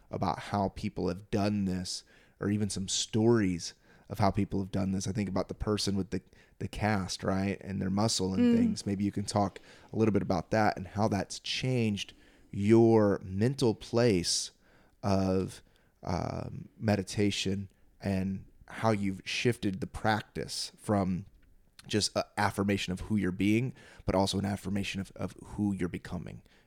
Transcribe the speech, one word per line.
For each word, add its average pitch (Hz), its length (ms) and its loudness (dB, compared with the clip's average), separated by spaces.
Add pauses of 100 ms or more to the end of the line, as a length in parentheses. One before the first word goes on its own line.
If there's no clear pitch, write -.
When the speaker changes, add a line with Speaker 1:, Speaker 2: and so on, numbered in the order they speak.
(120)
Speaker 1:
about 95 280 -2
how 101 360 -2
people 92 320 -4
have 90 240 -6
done 104 340 0
this, 92 380 -4 (360)
or 101 100 -2
even 104 200 0
some 95 180 -6
stories 110 880 2 (360)
of - 100 -8
how 101 120 4
people 98 280 -2
have 95 120 -4
done 95 200 0
this. 95 160 -2
I 98 40 -4
think 95 180 -2
about 95 180 -2
the - 80 -12
person 101 400 -2
with 95 160 -2
the, 92 100 -4 (380)
the 98 80 -6
cast, 101 560 -2
right? 95 400 0
And 98 180 -6
their 95 80 -2
muscle 98 440 0
and 240 200 4
Speaker 2:
Mm. 233 40 4
Speaker 1:
things. - 280 0
Maybe 101 180 -2
you 101 80 2
can - 140 -4
talk 101 340 0 (340)
a 104 40 -4
little 107 140 4
bit 98 100 2
about 92 300 -2
that 107 260 2
and 92 100 -8
how 104 200 0
that's 101 320 -2
changed 117 720 -2 (380)
your 110 720 6
mental 113 500 0
place 110 760 0 (520)
of, 95 580 0 (420)
um, - 640 -6 (100)
meditation 98 880 0 (340)
and 98 440 -2 (220)
how - 240 0
you've 98 340 -2
shifted 107 560 -2
the 90 60 -6
practice - 840 -4 (100)
from 98 440 0 (640)
just - 280 -2
a 101 100 0 (120)
affirmation 98 560 0
of 90 80 -6
who 107 160 -4
you're 92 140 0
being, 107 420 0 (320)
but 98 100 0
also 95 240 2
an 98 60 -2
affirmation 98 560 -4
of, - 140 -10
of - 280 -8
who 101 300 -2
you're 92 160 -4
becoming 85 520 -10 (260)